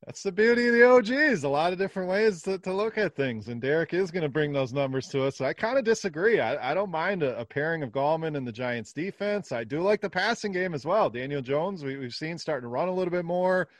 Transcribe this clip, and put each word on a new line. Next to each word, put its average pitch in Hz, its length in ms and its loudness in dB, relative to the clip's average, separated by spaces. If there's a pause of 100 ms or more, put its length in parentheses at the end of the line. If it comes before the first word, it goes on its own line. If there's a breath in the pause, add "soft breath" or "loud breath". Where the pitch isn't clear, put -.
That's - 180 -14
the 196 80 -4
beauty 240 380 4
of 233 60 4
the 233 100 10
O 247 160 10
Gs. 247 420 2
A 143 60 0
lot 156 240 2
of 180 60 -4
different 185 300 -4
ways 196 340 2
to, 190 160 -4
to 185 140 -6
look 214 240 -2
at 202 200 0
things. 113 320 -2
And 120 120 -8
Derek 151 320 0
is 175 200 0
gonna 165 160 0
bring 147 240 0
those 135 200 0
numbers 135 360 -2
to 135 160 0
us. 135 120 0
So 135 80 -4
I 143 80 0
kinda 247 300 0
disagree. 208 560 2
I, 123 320 0
I 151 40 0
don't 196 160 -2
mind 170 340 -2
a, 123 160 0
a 117 40 -6
pairing 156 380 -4
of 123 80 -6
Gallman 151 460 0
and 131 100 -6
the 117 60 -6
Giants 120 400 -6
defense. 202 580 -6
I 120 140 -4
do 135 160 -4
like 202 200 2
the 196 80 -4
passing 202 440 -2
game 180 220 -2
as 127 120 -8
well. 185 240 2
Daniel 131 320 -4
Jones, 151 400 -2
we, 135 140 -6
we've 127 180 -8
seen 160 240 -8
starting 131 280 -6
to - 20 -10
run 139 200 -2
a 185 60 -2
little 185 160 -2
bit 175 140 -2
more, 180 440 0 (120)